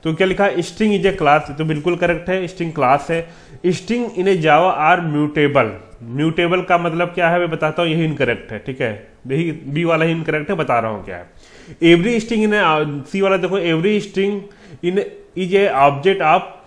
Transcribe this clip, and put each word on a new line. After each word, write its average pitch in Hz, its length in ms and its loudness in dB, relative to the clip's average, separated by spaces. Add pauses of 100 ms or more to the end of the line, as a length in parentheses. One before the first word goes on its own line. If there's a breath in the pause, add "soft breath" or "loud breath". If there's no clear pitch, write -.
तो 160 100 -2
क्या 190 120 2
लिखा 190 180 0
है, 185 160 0
string 208 340 0
is 175 120 -2
a 185 120 2
class, 151 400 2
तो 160 60 -2
बिल्कुल 156 320 -2
करेक्ट 175 340 -2
है, 185 180 -2
स्ट्रिंग 165 240 -8
क्लास 139 380 2
है। 165 100 -2 (460 loud breath)
String 220 360 -2 (120)
in 185 140 0
a 196 100 4
Java 156 340 4 (140)
are 175 180 4
mutable, 147 680 0 (460)
म्यूटेबल 170 460 0
का 180 160 2
मतलब 170 360 -2
क्या 175 140 2
है 170 100 2
मैं 175 120 0
बताता 160 320 -2
हूँ, 170 80 0
यही 160 140 0
इनकरेक्ट 131 480 -2
है, 107 140 -10
ठीक 131 140 -8
है, 123 100 -2 (380)
यही 160 240 -2
बी 151 320 -6
वाला 165 200 2
ही 165 80 0
इनकरेक्ट 156 380 -4
है, 196 60 -2
बता 131 220 0
रहा 110 120 -2
हूँ 101 140 -10
क्या 95 120 -12
है। 87 100 -16 (680 loud breath)
Every 202 280 4
string 220 260 0
in 208 80 2
a, 156 520 0
सी 190 140 -4
वाला 190 160 4
देखो, 185 240 0 (100)
every 170 320 2
string 202 340 -2 (460 loud breath)
in 185 200 0 (360)
is 185 180 0
a 196 100 4 (180)
object 156 420 2
of 175 260 2 (140)